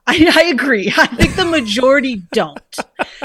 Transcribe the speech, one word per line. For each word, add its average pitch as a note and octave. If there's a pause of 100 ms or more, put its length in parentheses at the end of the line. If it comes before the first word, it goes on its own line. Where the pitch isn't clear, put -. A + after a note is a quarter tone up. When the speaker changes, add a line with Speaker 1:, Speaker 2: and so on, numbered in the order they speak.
Speaker 1:
<laughs> -
I, D#4
I E4
agree. A#3+
I D#4
think B3+
the F#4
majority C4
Speaker 2:
<laughs> -
Speaker 1:
don't. D#3+ (480)